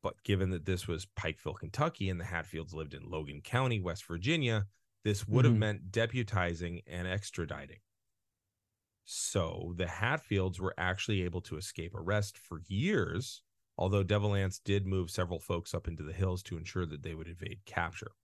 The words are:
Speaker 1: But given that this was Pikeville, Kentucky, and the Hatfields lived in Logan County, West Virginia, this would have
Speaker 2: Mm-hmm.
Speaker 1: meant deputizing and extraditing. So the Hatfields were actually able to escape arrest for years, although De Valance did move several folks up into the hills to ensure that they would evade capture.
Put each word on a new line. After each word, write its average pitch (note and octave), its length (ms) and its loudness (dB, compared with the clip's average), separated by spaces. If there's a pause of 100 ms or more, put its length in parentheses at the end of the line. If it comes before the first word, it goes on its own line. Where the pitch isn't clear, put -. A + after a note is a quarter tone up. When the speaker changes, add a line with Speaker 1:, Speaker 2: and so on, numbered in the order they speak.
Speaker 1:
But - 200 -4
given F#2+ 280 4
that E2+ 140 -2
this F2+ 220 0
was E2 180 -2
Pikeville, - 520 -4
Kentucky, C3 520 -2
and F2+ 120 0
the - 40 -4
Hatfields D#2+ 480 -4
lived D#2 200 -6
in - 160 -12
Logan D2 320 -6
County, A#2+ 380 2
West F2+ 260 -4
Virginia, A2 640 2 (360)
this G#2 240 0
would B2+ 160 6
have A#2 100 10
Speaker 2:
Mm-hmm. G#2+ 60 6
Speaker 1:
meant G#2 320 0
deputizing F#2 920 0
and F2+ 220 -6
extraditing. D#2 720 -4 (1300)
So E2+ 680 -2
the F2 120 0
Hatfields F#2+ 720 0
were F2+ 180 0
actually F#2+ 460 2
able F2 180 -2
to - 160 -8
escape E2 380 -8
arrest G2+ 420 0
for - 300 -10
years, G#2+ 720 0 (360)
although G2 260 4
De G#2 160 4
Valance G2+ 400 2
did G2+ 260 2
move F#2 240 2
several F2 300 0
folks - 340 -4
up E2 140 -2
into D#2 160 -6
the D#2 100 -6
hills F#2 300 2
to F2 140 -6
ensure F2 280 -2
that D2+ 180 -6
they E2 120 -6
would D#2+ 140 -8
evade - 360 -10
capture. - 460 -2 (120)